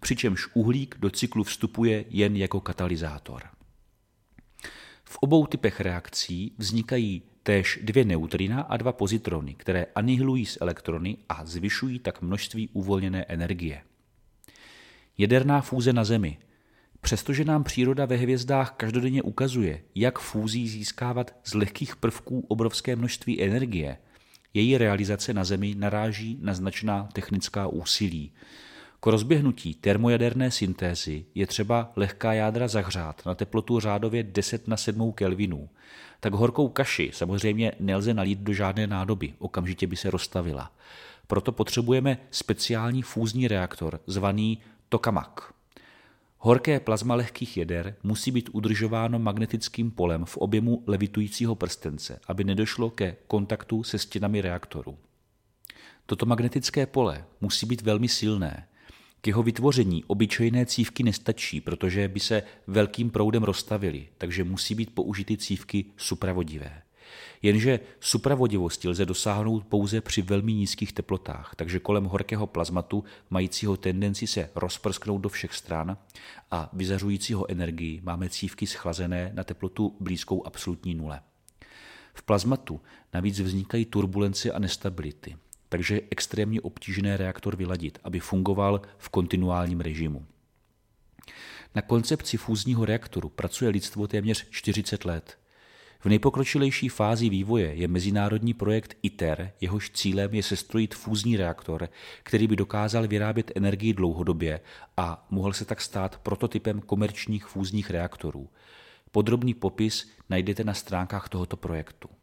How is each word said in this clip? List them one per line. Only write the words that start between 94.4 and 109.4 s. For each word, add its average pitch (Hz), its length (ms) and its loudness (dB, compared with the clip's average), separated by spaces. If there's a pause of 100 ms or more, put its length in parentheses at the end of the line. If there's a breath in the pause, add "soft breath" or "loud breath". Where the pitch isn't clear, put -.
čtyřicet - 540 -2
let. 85 320 -4 (640 loud breath)
V - 40 0
nejpokročilejší 131 800 4
fázi 113 400 2
vývoje 98 460 2
je 85 140 0
mezinárodní 101 680 2
projekt 107 480 0
iter, 87 580 -2
jehož 98 300 -2
cílem 98 440 0
je 104 80 2
sestrojit 110 520 0
fúzní 110 420 0
reaktor, 85 520 -2 (340 loud breath)
který 110 240 2
by 107 100 4
dokázal 107 520 0
vyrábět 107 460 -2
energii 101 380 2
dlouhodobě 82 680 0 (360 loud breath)
a 85 340 -4
mohl 95 220 0
se 104 120 -4
tak - 160 -6
stát - 380 -4
prototypem 104 640 -2
komerčních 104 640 -2
fúzních 98 460 -4
reaktorů. 82 580 -4 (640 loud breath)
Podrobný 117 420 4